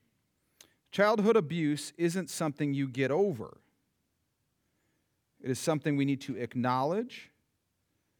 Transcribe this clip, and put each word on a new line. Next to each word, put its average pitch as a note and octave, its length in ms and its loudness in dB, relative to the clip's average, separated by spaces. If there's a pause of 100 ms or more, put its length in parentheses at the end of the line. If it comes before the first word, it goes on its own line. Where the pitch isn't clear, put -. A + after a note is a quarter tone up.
(920)
Childhood G#3+ 440 4
abuse D3+ 600 0
isn't E3+ 320 -2
something D3 440 -2
you C#3 140 -2
get C3 240 0
over. D3 480 -2 (1800)
It - 80 -6
is B2+ 100 -2
something D3+ 360 0
we C#3 100 2
need C#3 160 -2
to B2+ 160 -8
acknowledge B2+ 920 -2 (880)